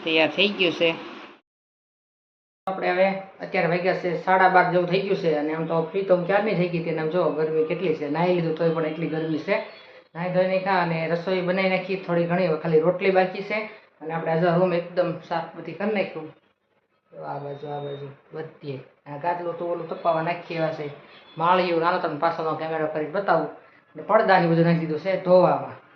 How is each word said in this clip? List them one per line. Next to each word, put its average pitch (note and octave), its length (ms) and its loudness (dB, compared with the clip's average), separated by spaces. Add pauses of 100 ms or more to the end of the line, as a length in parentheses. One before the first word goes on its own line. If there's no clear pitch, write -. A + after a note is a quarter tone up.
તૈયાર D#3+ 260 2
થઈ F3+ 180 2
ગયું F#3+ 260 0
છે. E3 200 2 (1700)
આપણે F#3 240 -2
હવે F#3+ 180 4 (320)
અત્યારે E3+ 260 -2
વાગ્યા F3 260 2
છે E3 320 -4
સાડા F#3 240 6
બાર F3+ 220 6
જેવું F3 160 2
થઈ F#3 140 2
ગયું G3 140 0
છે. E3 200 0
અને D3+ 180 -2
આમ E3 120 -4
તો E3 160 0
ફ્રી F#3+ 200 -4
તો F#3+ 140 4
હું E3+ 100 0
ક્યારની G#3 300 2
થઈ F3+ 140 0
ગઈ E3 120 -2
હતી, E3 80 -6
અને D#3+ 120 -2
આમ D#3 80 -2
જો F3 140 0
ગરમી D#3 400 0
કેટલી E3 320 -2
છે, D3 140 -6
નાહી E3+ 240 2
લીધું E3 220 0
તોય E3 140 2
પણ D#3+ 160 -2
એટલી D#3 220 -4
ગરમી D#3 320 -2
છે. G3+ 180 -2 (580)
નાહી F3 140 -4
ધોઈ F3+ 180 2
નાખ્યા F#3+ 340 0
અને E3 260 -2
રસોઈ F3 340 -2
બનાવી F#3 280 0
નાખી F#3 260 -2
થોડી F3 280 0
ઘણી, F3 240 0
હવે D#3 100 0
ખાલી D#3+ 220 4
રોટલી F3+ 320 2
બાકી F#3 320 2
છે. G#3 160 -4 (420)
અને D#3+ 120 -8
આપણે E3 180 -4
આ E3 80 0
જો E3+ 200 2
રૂમ F#3 140 2
એકદમ E3+ 400 -2 (160)
સાફ E3 280 -6
બધી E3 160 -12
કરી G#3 220 -4
નાખ્યું. D#3+ 320 -4 (840)
તો D#3+ 120 -16
આ D3 160 -8
બાજુ, C#3+ 280 -12
આ D3 120 -8
બાજુ C#3 300 -10 (240)
બધીએ. D#3 460 -12 (340)
આ C#3+ 40 -10
ગાદલું F3 400 -4
તો F3 80 -6
ઓલું E3 240 -6
તપાવા D#3+ 320 0
નાખી E3+ 340 -6
એવા D#3+ 120 -2
છે. D#3 220 -6 (480)
માળિયું, F3 440 2
નાનો F3 160 2
તમને E3 220 -4
પાછળનો D#3+ 360 0
કેમેરો D#3 320 -2
કરી D3+ 180 -4
બતાવું. E3 420 0
અને - 540 -18
પડદાને F#3 460 4
બધું E3 180 6
નાખી E3+ 140 4
દીધું D#3 200 -4
છે F#3 220 -2
ધોવામાં. D#3+ 640 4 (120)